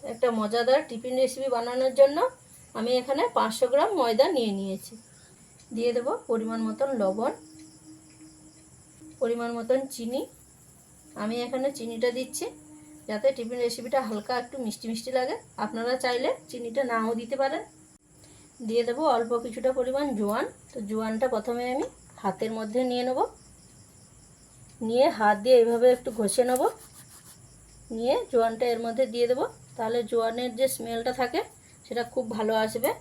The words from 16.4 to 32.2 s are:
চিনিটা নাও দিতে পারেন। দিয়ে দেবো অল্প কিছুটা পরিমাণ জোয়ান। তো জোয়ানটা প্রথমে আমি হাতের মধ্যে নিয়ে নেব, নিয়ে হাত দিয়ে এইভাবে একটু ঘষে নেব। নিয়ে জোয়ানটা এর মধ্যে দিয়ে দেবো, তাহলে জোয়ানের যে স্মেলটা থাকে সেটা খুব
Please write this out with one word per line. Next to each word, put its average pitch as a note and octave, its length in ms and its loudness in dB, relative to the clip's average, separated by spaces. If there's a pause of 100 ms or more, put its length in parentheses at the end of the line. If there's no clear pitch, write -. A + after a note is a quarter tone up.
চিনিটা A#3+ 360 -4
নাও A3+ 300 0
দিতে A#3 220 -4
পারেন। C#4 260 -2 (1000)
দিয়ে A#3 240 0
দেবো A#3+ 180 -2 (120)
অল্প A#3 160 0 (120)
কিছুটা B3 300 0
পরিমাণ C4 340 0 (100)
জোয়ান। G#3+ 300 0 (240)
তো - 160 -12
জোয়ানটা A3 420 -2
প্রথমে A#3+ 420 -2
আমি D4 160 -2 (300)
হাতের G#3+ 360 -4
মধ্যে A3 320 -4
নিয়ে B3 240 0
নেব, C4 120 -2 (1600)
নিয়ে A#3+ 300 4
হাত G#3 300 4
দিয়ে B3 180 8
এইভাবে A#3 280 6 (100)
একটু B3 160 -8
ঘষে A3 320 2
নেব। B3+ 180 2 (1300)
নিয়ে A#3 240 0 (140)
জোয়ানটা A3+ 380 2
এর A#3 160 0
মধ্যে A#3 240 0
দিয়ে A#3+ 220 0
দেবো, B3+ 160 2 (300)
তাহলে A#3 240 0 (100)
জোয়ানের A#3 480 0
যে C4 120 4
স্মেলটা A#3 440 -4
থাকে B3+ 280 0 (420)
সেটা A#3 280 -4
খুব B3 200 -2